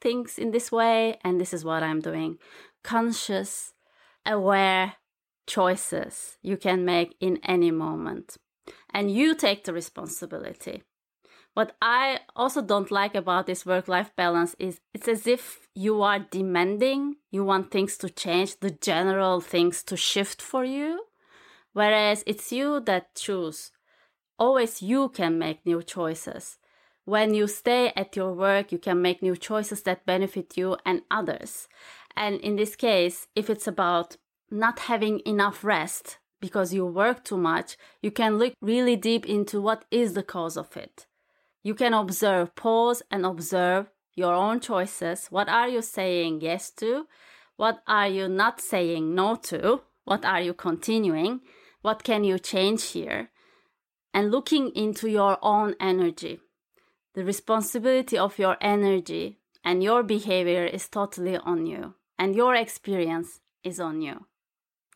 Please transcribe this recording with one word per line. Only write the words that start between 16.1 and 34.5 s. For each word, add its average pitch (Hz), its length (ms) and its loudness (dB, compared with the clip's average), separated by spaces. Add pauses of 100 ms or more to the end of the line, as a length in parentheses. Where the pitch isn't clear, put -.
demanding, 208 960 0 (140)
you 196 140 -2
want 190 260 0
things 196 280 -2
to 190 100 -8
change, 180 520 -2
the 196 100 -2
general 185 720 0
things 175 440 2
to 190 120 -8
shift - 440 -2
for 262 240 -4
you, 302 420 -4 (640)
whereas 208 520 2
it's - 280 -6
you 285 280 0
that 190 360 -2
choose. 175 560 -6 (680)
Always 240 420 4
you 254 280 2
can 165 300 0
make 160 280 -4
new 170 160 0
choices. - 760 -8 (460)
When 214 300 2
you 208 140 2
stay 240 480 2
at 190 180 -6
your 190 180 -2
work, 196 380 2
you 175 80 -4
can 180 240 2
make 180 200 2
new 185 140 2
choices 208 460 -4
that 180 240 -2
benefit 190 500 -2
you 180 280 -2
and 185 260 0
others. - 580 -6 (460)
And 208 260 -2
in 208 140 -2
this 208 220 -2
case, 180 580 2
if 214 160 -2
it's 214 160 -2
about 175 520 0 (320)